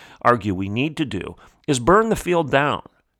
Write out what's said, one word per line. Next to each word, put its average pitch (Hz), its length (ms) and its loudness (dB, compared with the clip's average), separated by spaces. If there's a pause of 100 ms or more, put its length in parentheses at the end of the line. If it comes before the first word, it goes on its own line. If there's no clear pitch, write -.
(220)
argue 107 320 2
we 98 140 -4
need 135 300 -4
to 156 80 -2
do, - 320 -8 (320)
is 131 100 0
burn 202 300 4
the 196 80 2
field 170 340 -2
down. 135 300 0 (380)